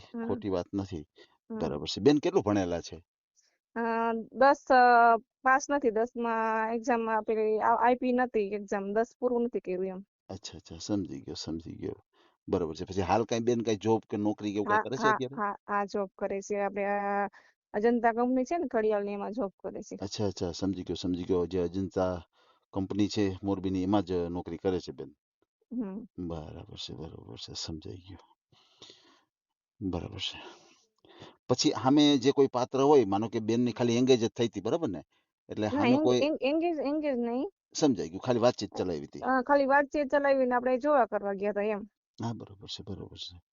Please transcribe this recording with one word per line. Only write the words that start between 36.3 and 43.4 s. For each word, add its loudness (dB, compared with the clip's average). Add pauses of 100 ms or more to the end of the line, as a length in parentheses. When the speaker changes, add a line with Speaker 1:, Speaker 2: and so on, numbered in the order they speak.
Speaker 1:
એંગેજ, 0
એંગેજ -2
નહીં. -4 (240)
Speaker 2:
સમજાઈ 0
ગયું, -10
ખાલી 0
વાતચીત 2
ચલાવી -2
હતી. -14
Speaker 1:
અ, 0
ખાલી 4
વાતચીત 2
ચલાવીને 2
આપણે 0
જોવા 4
કરવા -4
ગયા -2
તા -2
એમ. -4 (340)
Speaker 2:
હા, -4
બરોબર -14
છે, -10
બરોબર -12
છે. -16 (140)